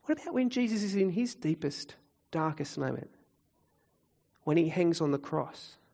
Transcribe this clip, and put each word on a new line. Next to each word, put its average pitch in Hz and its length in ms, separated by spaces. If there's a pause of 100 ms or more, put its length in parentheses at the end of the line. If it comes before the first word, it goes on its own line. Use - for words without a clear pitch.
What 302 160
about - 140
when 254 140
Jesus 226 340
is 196 120
in 190 160
his 240 240
deepest, - 640 (340)
darkest 156 480
moment? 131 320 (1300)
When 156 120
he 165 120
hangs 170 320
on 147 100
the 143 80
cross? - 580 (160)